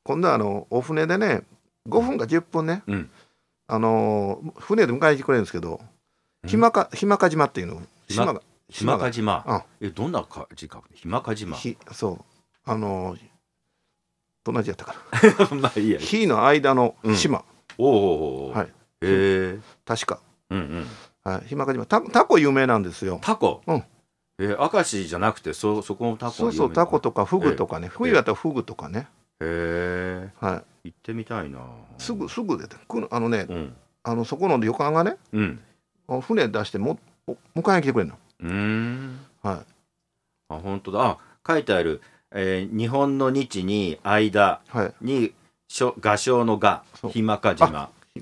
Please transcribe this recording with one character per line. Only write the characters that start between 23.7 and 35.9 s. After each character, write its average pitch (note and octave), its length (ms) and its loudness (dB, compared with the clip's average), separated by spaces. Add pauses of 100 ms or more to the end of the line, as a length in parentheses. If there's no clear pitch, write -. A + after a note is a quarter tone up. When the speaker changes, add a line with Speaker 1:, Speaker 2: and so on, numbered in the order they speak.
Speaker 1:
ん。 A#2+ 100 -2 (540)
Speaker 2:
え、 G2+ 200 -2
明 E3 240 2
石 G2 260 -4
じ E2+ 80 -8
ゃ - 20 -4
な G#2 140 2
く - 80 -8
て、 D#2+ 120 -8
そ-、 G#2+ 300 -2
そ G2 140 -6
こ A#2+ 100 -4
の A2+ 100 -2
タ A#2+ 140 -8
コ - 20 -12
が - 60 -16
有 A3+ 60 0
名 - 0 -
な - 20 2
の？ A3+ 60 0
Speaker 1:
そ D#3+ 120 0
う B2 40 2
そ - 40 -4
う、 - 0 -
タ E3+ 140 2
コ D3+ 140 0
と A#2+ 120 -2
か G2+ 120 2
フ F#3 140 0
グ E3+ 180 2
と G2 100 0
か E2 140 -8
ね。 F2 60 -8
Speaker 2:
え F2+ 60 -10
え。 - 40 -18
Speaker 1:
冬 A#3+ 180 0
や E3+ 60 6
っ - 40 2
た - 60 0
ら G#2+ 60 2
フ D#3+ 160 -4
グ B2 100 -2
と - 120 -10
か - 140 -14
ね。 A2+ 200 -8 (320)
Speaker 2:
へ - 20 -8
え。 F2+ 880 -4 (100)
Speaker 1:
は F#2 220 -4 (220)
い。 E2+ 60 -14
Speaker 2:
行 - 40 -20
っ - 80 -20
て A2+ 100 -10
み A2+ 120 -8
た A2 200 -8
い C#2+ 60 -12
な。 C2 80 -14 (400)
Speaker 1:
す - 140 -8
ぐ、 G3 160 -6
す - 120 -8
ぐ F3+ 160 -2
出 - 120 -10
て - 80 -20 (120)
く A#2 120 -4
る。 - 100 -8
あ A#2+ 100 -2
の A2+ 80 0
ね、 G#2 200 0
Speaker 2:
う F2+ 60 -8
ん。 C#2+ 220 -8 (260)
Speaker 1:
あ A#2 120 -4
の、 A#2 100 -2
そ C3+ 120 -8
こ F#3 120 0
の C#3 100 4
旅 A2 140 0
館 D3 200 -2
が E3 120 2
ね、 F4+ 120 -2 (160)
Speaker 2:
う G#2+ 80 0
ん。 G2 200 -2 (480)